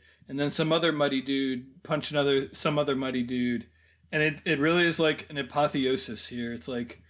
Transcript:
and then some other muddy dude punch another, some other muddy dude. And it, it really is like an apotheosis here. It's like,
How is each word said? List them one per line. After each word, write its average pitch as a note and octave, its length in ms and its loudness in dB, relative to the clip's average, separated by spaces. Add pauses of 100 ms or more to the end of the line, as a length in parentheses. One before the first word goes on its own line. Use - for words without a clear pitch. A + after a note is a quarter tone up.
(280)
and C3+ 100 -8
then C#3+ 120 0
some D#3 220 2
other E3 180 4
muddy C#3+ 320 0
dude C3+ 600 -4
punch D3 260 -4
another, C#3 420 2
some D3 240 0
other C#3+ 200 2
muddy C3 260 -2
dude. B2 440 -2 (440)
And D#3 100 0
it, D3+ 240 0
it D#3+ 140 0
really E3 260 4
is D#3+ 140 2
like D#3 320 0
an D3 80 -10
apotheosis C3 880 0
here. A#2+ 260 -6
It's A#2+ 160 -12
like, A#2+ 420 -6